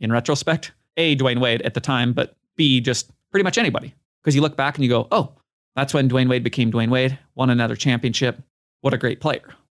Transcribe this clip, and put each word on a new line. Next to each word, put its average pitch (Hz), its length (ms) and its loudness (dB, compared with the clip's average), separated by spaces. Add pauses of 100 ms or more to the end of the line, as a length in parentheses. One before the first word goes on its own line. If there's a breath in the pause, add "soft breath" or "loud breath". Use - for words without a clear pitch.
in 113 120 -2
retrospect? 147 600 -2 (240)
A, 160 200 2
Dwayne 127 240 0
Wade 117 220 0
at 110 120 -4
the 120 60 -2
time, 123 320 0
but - 240 -2 (200)
B, 131 240 4
just 120 300 -4 (200)
pretty 196 140 0
much 185 140 -2
anybody. 160 360 -2 (300)
'Cause 147 100 2
you 135 80 4
look 156 140 -2
back 139 200 -2
and 139 80 0
you 120 60 2
go, 120 220 2
"Oh, 175 200 0 (420)
that's 139 200 -4
when 135 140 2
Dwayne 127 200 2
Wade 127 140 0
became 117 300 0
Dwayne 113 180 0
Wade, 131 280 0 (160)
won 127 160 0
another 117 260 0
championship." 123 680 -2 (440)
What 131 80 2
a 123 40 -2
great 120 220 -4
player. - 320 -4 (240)